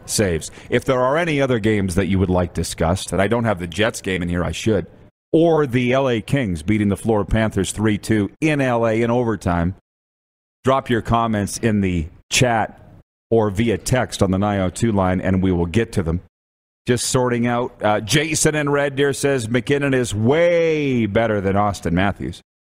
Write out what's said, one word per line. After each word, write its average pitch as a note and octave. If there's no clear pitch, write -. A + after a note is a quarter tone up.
saves. F2
If A#2+
there B2+
are C3
any D#3+
other B2+
games G2+
that F#2
you F#2+
would F#2
like F2+
discussed, E2+
and F2+
I G2+
don't A#2
have G#2
the F2+
Jets G#2
game F#2
in F2
here, F2
I E2
should, F#2
or D#3
the B2
L C3+
A A#2+
Kings F#2
beating G#2
the G2
Florida G#2+
Panthers G#2+
three G#2
two G#2+
in D3+
L A#2+
A A2+
in A#2
overtime, F#2+
drop C3
your A2+
comments A2+
in G#2+
the F2
chat A#2
or A2
via G#2
text A2+
on F#2+
the F#2+
nine G2+
oh F#2
two A2+
line, F#2
and F#2+
we F#2+
will F2
get G#2+
to G2
them. E2
Just A#2+
sorting A#2+
out, A#2+
uh, G#2
Jason D3+
in D3
Red C#3+
Deer C#3+
says C3+
MacKinnon C3+
is B2
way D3
better G#2+
than F#2+
Auston G2+
Matthews. F2+